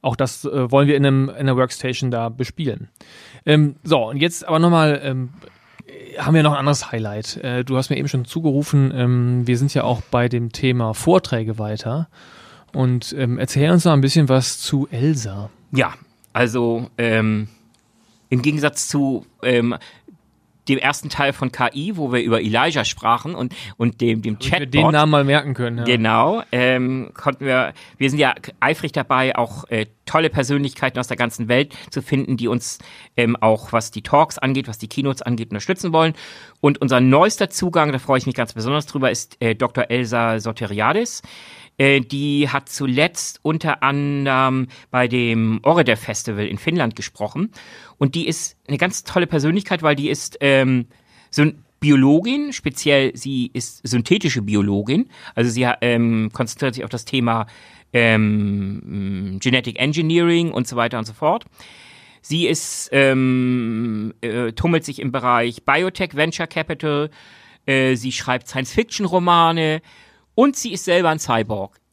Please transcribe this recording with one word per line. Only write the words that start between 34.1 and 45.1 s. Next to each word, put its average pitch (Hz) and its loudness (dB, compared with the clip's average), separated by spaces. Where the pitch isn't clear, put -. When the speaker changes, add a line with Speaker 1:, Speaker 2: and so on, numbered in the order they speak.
Speaker 2:
angeht, 131 -2
was 110 -12
die 113 -14
Keynotes 135 -4
angeht, 117 -4
unterstützen 180 -4
wollen. 160 4
Und 143 2
unser 127 4
neuester 165 4
Zugang, 165 0
da 131 -2
freue 131 0
ich - -6
mich 131 -4
ganz 117 -4
besonders 135 -4
drüber, 131 0
ist, - -8
äh, 113 0
Doktor 120 -2
Elsa 117 0
Soteriadis. 113 -2
Äh, 139 4
die 143 -2
hat 139 -4
zuletzt 139 -2
unter 156 -2
anderem 135 0
bei 127 2
dem 113 0